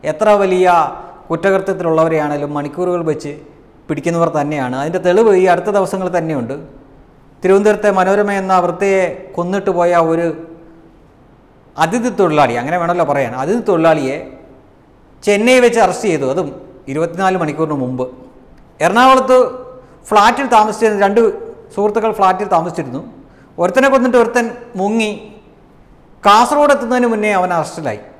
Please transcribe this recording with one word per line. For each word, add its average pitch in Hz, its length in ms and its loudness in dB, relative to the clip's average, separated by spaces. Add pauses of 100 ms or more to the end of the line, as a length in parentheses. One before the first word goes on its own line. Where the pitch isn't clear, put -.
(120)
എത്ര 214 160 -2 (160)
വലിയ 185 260 2 (600)
കുറ്റകൃത്യത്തിലുള്ളവരെയാണേലും 160 1300 -2
മണിക്കൂറുകൾ 170 540 -4
വെച്ച് 147 220 -8 (540)
പിടിക്കുന്നവർ 165 520 -2
തന്നെയാണ്. 143 420 -4
അതിൻ്റെ 165 260 -4
തെളിവ് 208 340 4
ഈ 185 120 2
അടുത്ത 180 240 -2
ദിവസങ്ങളിൽ 185 400 -2
തന്നെയുണ്ട്. 143 380 -4 (880)
തിരുവനന്തപുരത്തെ 208 560 2
മനോരമ 202 320 0 (100)
എന്ന 190 120 -2 (120)
വൃത്തിയെ 190 380 0 (320)
കൊന്നിട്ട് 190 420 -4
പോയ 175 140 2 (220)
ഒരു 170 140 -2 (1600)
അതിഥി 226 360 -2
തൊഴിലാളി, 151 420 2
അങ്ങനെ 156 200 -4
വേണമല്ലോ 170 300 -2
പറയാൻ, 131 220 -2 (100)
അതിഥി 214 260 -2
തൊഴിലാളിയെ 160 480 0 (1080)
ചെന്നൈ 220 400 2
വെച്ച് 233 200 2
അറസ്റ്റ് 180 260 -2
ചെയ്തു, 143 220 -2
അതും 165 140 -2 (440)
ഇരുപത്തിനാല് 170 500 -2
മണിക്കൂറിന് 151 420 -4
മുമ്പ്. 127 220 -6 (800)
എറണാകുളത്ത് 254 520 4 (720)
ഫ്ലാറ്റിൽ 233 460 2
താമസിച്ചിരുന്ന 214 500 2
രണ്ട് 208 160 2 (540)
സുഹൃത്തുക്കൾ 208 440 0
ഫ്ലാറ്റിൽ 190 360 2
താമസിച്ചിരുന്നു. 165 460 -4 (600)
ഒരുത്തനെ 190 320 2
കൊന്നിട്ട് 254 280 2
ഒരുത്തൻ 233 240 0 (360)
മുങ്ങി. 214 300 0 (1160)
കാസർഗോഡ് 269 480 6
എത്തുന്നതിന് 240 380 0
മുന്നേ 214 260 0
അവൻ 185 180 0
അറസ്റ്റിലായി. 143 420 -6 (200)